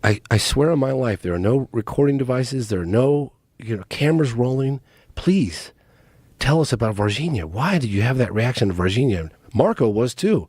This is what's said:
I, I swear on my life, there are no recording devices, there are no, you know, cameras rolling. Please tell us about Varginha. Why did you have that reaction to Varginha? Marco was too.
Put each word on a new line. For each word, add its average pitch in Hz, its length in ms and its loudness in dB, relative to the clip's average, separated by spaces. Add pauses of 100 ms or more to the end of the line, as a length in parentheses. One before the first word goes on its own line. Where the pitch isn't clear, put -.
I, 104 180 0 (100)
I 117 60 2
swear 143 340 2
on 160 80 2
my 135 120 0
life, 127 300 -2
there 90 120 -4
are 87 60 -2
no 123 320 0
recording 139 460 0
devices, 127 520 -2
there 98 120 -2
are 85 40 -4
no, 131 480 2 (260)
you 110 180 -6
know, 95 120 -10
cameras 147 440 0
rolling. 131 480 -2 (340)
Please 175 560 0 (680)
tell 147 200 2
us 151 140 0
about 110 220 -2
Varginha. 104 500 -2
Why 127 320 -2
did 131 120 0
you 98 120 0
have 127 160 2
that 113 160 0
reaction 113 360 0
to 92 40 0
Varginha? 92 560 0 (240)
Marco 151 340 2
was 110 280 0
too. 185 340 0